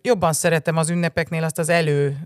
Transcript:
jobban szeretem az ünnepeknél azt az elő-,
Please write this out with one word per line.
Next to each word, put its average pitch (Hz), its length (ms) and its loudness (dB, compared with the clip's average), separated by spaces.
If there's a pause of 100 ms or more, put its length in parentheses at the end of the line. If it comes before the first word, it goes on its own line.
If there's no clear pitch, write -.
jobban 180 320 2
szeretem 160 440 0
az 160 120 0
ünnepeknél 165 540 -2
azt 160 160 -4
az 160 100 -2
elő-, 147 460 2 (100)